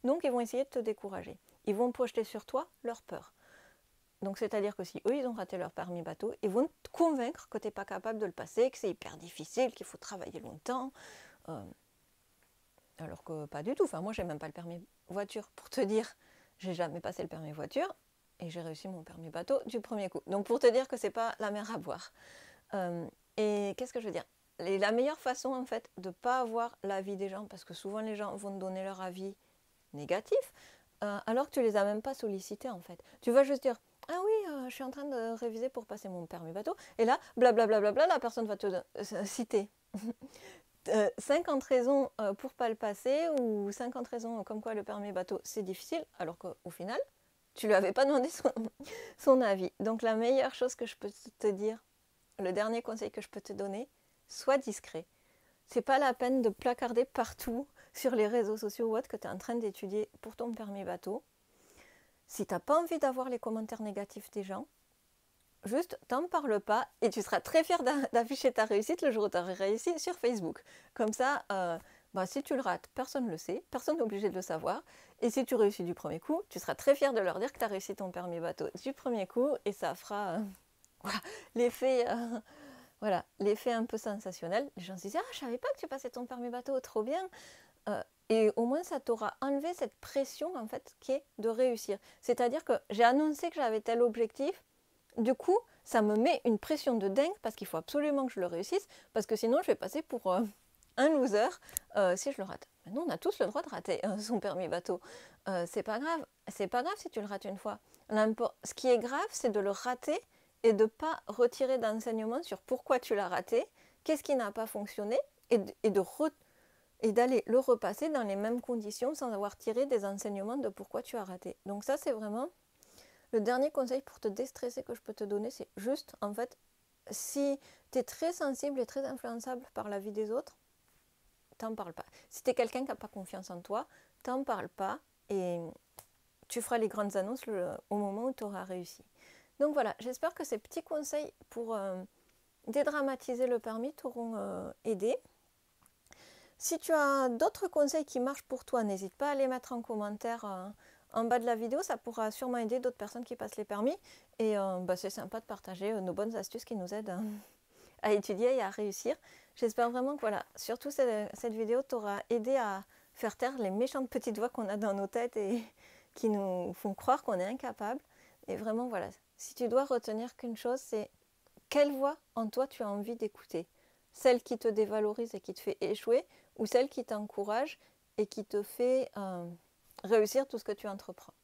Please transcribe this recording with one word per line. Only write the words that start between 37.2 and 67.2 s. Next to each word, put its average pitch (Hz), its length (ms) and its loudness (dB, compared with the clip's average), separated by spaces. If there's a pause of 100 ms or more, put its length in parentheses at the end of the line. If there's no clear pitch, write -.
blablabla, 220 720 6
la 339 120 6
personne 233 280 -2
va 208 100 -4
te, 202 100 -4
euh, 196 580 -4
citer 208 440 0 (240)
<laughs> 208 60 -8 (880)
euh, 214 300 6
cinquante 294 460 2
raisons, 262 460 4 (100)
euh, 202 120 0
pour 262 220 -8
pas 240 140 0
le 220 80 0
passer 254 520 0 (120)
ou 208 320 0
cinquante 247 360 -6
raisons 226 360 -4
comme 214 180 -6
quoi 226 120 -4
le 202 100 -4
permis 208 280 -6
bateau, 185 320 -2
c'est - 180 -6
difficile, 196 420 -4 (140)
alors 170 200 -6
qu'au - 320 -10
final, 196 280 -6 (560)
tu - 120 -4
lui 214 80 8
avais 190 180 8
pas 262 120 6
demandé 277 240 4
son, - 240 2 (280)
<laughs> - 380 -14
son 262 220 8
avis. 196 400 2
Donc 220 220 0
la 226 120 4
meilleure 254 400 4
chose 254 200 0
que 233 120 -6
je - 100 -12
peux 202 140 -8 (280)
te 214 100 2
dire, 208 340 0 (560)
le 185 140 0
dernier 220 300 0
conseil 220 280 -4
que - 100 -8
je - 80 -12
peux 208 120 -12
te - 120 -12
donner, 202 360 -6 (400)
sois - 300 4
discret. 202 480 -6 (600)
C'est 233 160 0
pas 269 160 4
la 269 160 4
peine 254 280 2
de 233 60 6
placarder 240 560 2
partout 247 640 -4 (260)
sur 254 220 0
les 214 140 6
réseaux 220 280 2
sociaux 220 320 -2
ou 220 80 2
autre 262 120 -2
que - 80 -8
t'es - 120 -8
en 190 100 -6
train 233 180 -4
d'étudier 214 520 -2 (120)
pour 226 160 -14
ton 233 160 -4
permis 202 320 -8
bateau. 185 400 -6 (1040)
Si - 180 -4
t'as 180 140 -2
pas 302 180 4
envie 339 200 0
d'avoir 262 300 0
les 247 100 -2
commentaires 220 440 -6
négatifs 202 500 -8
des 208 100 -4
gens, 190 240 -8 (1000)
juste 277 340 -2 (100)
t'en 294 200 0
parle 285 320 2
pas 220 260 2 (160)
et 208 80 6
tu 214 120 -4